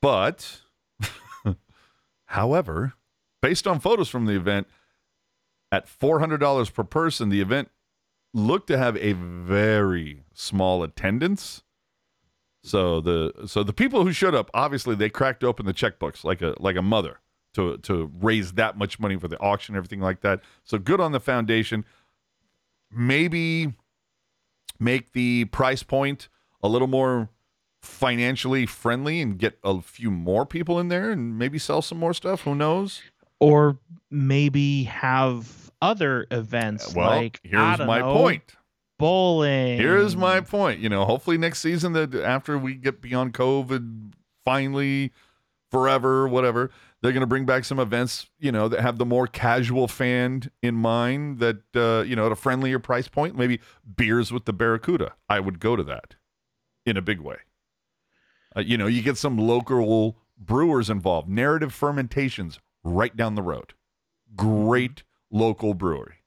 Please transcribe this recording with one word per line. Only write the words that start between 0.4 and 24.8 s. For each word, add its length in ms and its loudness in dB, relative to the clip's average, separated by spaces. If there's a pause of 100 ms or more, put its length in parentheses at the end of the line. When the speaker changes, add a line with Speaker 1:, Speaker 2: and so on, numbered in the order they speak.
Speaker 1:
<laughs> 120 0 (680)
however, 680 -2 (480)
based 240 0
on 140 0
photos 280 2
from 180 -2
the 100 2
event, 300 0 (1040)
at 160 -2
four 320 2
hundred 180 -2
dollars 320 2
per 140 -6
person, 440 -2
the 120 2
event 300 0 (640)
looked 340 0
to 100 2
have 180 0
a 160 0
very 1120 0 (100)
small 480 0
attendance. 800 -4 (1000)
So 380 0
the, 320 0 (140)
so 160 -2
the 100 -2
people 320 2
who 80 0
showed 220 0
up, 180 0
obviously 420 -2
they 140 0
cracked 340 -2
open 240 0
the 60 -2
checkbooks 520 -4
like 180 -2
a, 180 -2
like 160 0
a 60 -2
mother 380 0 (340)
to, 240 -2
to 420 -4
raise 320 2
that 240 -2
much 240 -6
money 160 -2
for 120 -8
the 120 -8
auction 340 -2
and 40 -2
everything 220 -8
like 200 -2
that. 200 0 (240)
So 140 -4
good 220 2
on 120 0
the 80 0
foundation. 640 0 (1080)
Maybe 800 0 (1040)
make 340 -2